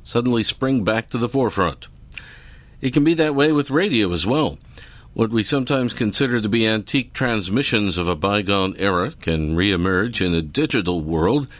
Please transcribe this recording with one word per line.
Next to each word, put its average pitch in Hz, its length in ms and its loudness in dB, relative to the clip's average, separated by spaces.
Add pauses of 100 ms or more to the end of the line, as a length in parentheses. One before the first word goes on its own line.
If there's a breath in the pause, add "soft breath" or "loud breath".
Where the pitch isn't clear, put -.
suddenly 120 400 0
spring 131 400 0
back 110 260 0
to 123 80 -4
the 117 100 0
forefront. 104 600 0 (920 loud breath)
It 131 140 -4
can 147 100 4
be 165 120 4
that 156 180 2
way 147 180 4
with 143 200 0
radio 135 400 2
as 85 160 0
well. 127 320 0 (560 loud breath)
What 110 160 0
we 113 100 0
sometimes 131 520 0
consider 120 460 0
to 107 100 -2
be 113 180 2
antique 110 460 -2
transmissions 104 840 0
of 85 100 0
a 87 80 0
bygone 98 600 0
era 92 340 0
can 80 440 -2
reemerge 95 680 0
in 87 120 0
a 82 80 0
digital 87 580 -2
world 85 460 0 (120)